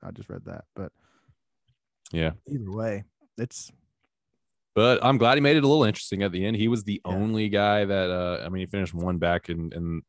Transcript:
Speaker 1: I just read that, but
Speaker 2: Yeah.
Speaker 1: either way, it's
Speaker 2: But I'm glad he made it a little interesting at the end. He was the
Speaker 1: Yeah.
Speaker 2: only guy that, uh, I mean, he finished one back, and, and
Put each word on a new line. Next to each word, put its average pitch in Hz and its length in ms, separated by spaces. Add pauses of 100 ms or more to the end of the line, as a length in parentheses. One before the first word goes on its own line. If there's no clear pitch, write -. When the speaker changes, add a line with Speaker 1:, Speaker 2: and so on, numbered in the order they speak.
Speaker 1:
I 92 100
just - 180
read - 160
that, 82 200 (100)
but 95 160 (1200)
Speaker 2:
Yeah. 80 180 (160)
Speaker 1:
either 117 240
way, 104 320 (340)
it's - 340 (1040)
Speaker 2:
But 117 280
I'm 131 140
glad 117 180
he 147 60
made 143 160
it 143 60
a 139 40
little 147 160
interesting 104 400
at 98 80
the 92 140
end. 110 100
He 107 140
was 113 160
the 101 200
Speaker 1:
Yeah. 90 80
Speaker 2:
only 107 360
guy 104 360
that, 95 240
uh, 90 360
I 87 40
mean, 92 120
he 90 40
finished 90 280
one 87 240
back, 87 320
and, 82 240
and 82 360